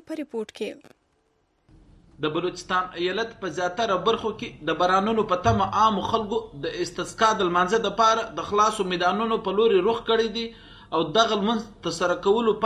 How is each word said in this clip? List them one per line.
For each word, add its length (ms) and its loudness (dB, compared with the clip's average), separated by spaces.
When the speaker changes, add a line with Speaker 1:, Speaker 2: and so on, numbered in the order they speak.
Speaker 1:
په 100 -8
ریپورت 380 -8
کې. 120 -6
Speaker 2:
د 100 -2
بلوچستان 680 -4
ایالت 280 -4
په 140 -6
زیاتره 380 0
برخو 240 0
کې 380 -12
د 100 -2
بارانونو 500 2
په 160 0
تمه 220 2
عامو 260 2
خلکو 320 -2
د 100 -6
استسقا 440 0
د 180 0
لمانځه 380 2
دپاره 400 2
د 80 -10
خلاصو 420 2
میدانونو 560 0
په 140 0
لوري 260 6
رخ 220 0
کړی 260 2
دی 100 -4
او 100 2
دغه 240 4
لمونځ 480 -4
ترسره 400 -2
کولو 380 2